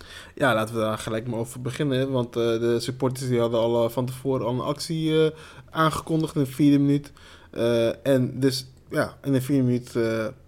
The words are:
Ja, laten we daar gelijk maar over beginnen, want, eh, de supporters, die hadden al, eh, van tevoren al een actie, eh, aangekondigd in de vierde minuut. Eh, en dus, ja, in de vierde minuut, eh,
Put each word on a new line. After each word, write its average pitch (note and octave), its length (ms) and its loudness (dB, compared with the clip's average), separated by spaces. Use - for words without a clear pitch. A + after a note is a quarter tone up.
Ja, C3 180 2
laten A2+ 220 -2
we A2+ 60 0
daar G#2+ 160 0
gelijk A2+ 300 -6
maar A2+ 120 -4
over B2 220 -8
beginnen, C3 500 -2
want, A#2+ 240 -2
eh, A#2 80 2
de A#2 360 2
supporters, B2+ 500 -4
die A#2+ 100 4
hadden A#2 200 2
al, A#2 240 2
eh, A2+ 60 2
van B2+ 160 -2
tevoren B2+ 400 -4
al A#2+ 80 -2
een B2+ 60 -2
actie, D#3 640 0
eh, D#3 80 2
aangekondigd D#3+ 680 0
in D3+ 80 2
de B2+ 80 -4
vierde C#3+ 280 4
minuut. C#3+ 320 0
Eh, A#2 560 0
en B2+ 320 2
dus, C3 320 0
ja, B2+ 340 -4
in C#3 80 -2
de C3 100 2
vierde C3+ 220 0
minuut, B2 320 0
eh, A2+ 320 0